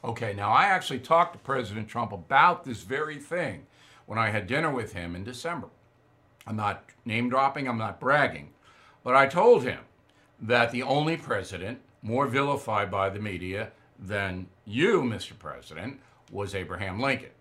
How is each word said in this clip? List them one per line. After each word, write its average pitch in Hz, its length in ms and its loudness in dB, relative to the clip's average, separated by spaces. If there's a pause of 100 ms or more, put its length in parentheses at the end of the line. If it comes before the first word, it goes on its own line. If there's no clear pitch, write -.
Okay, 110 300 -6
now 101 180 0
I 151 140 6
actually 175 340 0
talked 170 340 4
to - 60 -18
President 110 500 -4
Trump 113 240 -4
about 147 500 4
this 107 200 -8
very 147 340 -4
thing 131 480 -6 (400)
when 107 120 -6
I 110 120 2
had 104 180 -2
dinner 151 240 0
with 123 220 -6
him 87 220 -8
in 92 100 -10
December. 127 420 -8 (800)
I'm 107 100 -6
not 104 300 -4 (180)
name 117 260 0
dropping, 135 380 2
I'm 117 120 -2
not 104 200 -6
bragging, 123 540 0 (500)
but 127 120 2
I 139 100 8
told 180 380 6
him 120 160 -4 (600)
that 117 320 4
the 123 120 -2
only 151 340 2
president 101 640 -6 (200)
more 123 260 0
vilified 120 640 0
by 98 200 0
the 101 100 -8
media 95 520 -6 (280)
than 95 480 -6 (180)
you, 151 380 2
Mister 120 300 -4
President, 78 680 -12 (320)
was 98 240 -6
Abraham 92 460 -6
Lincoln. 135 400 -2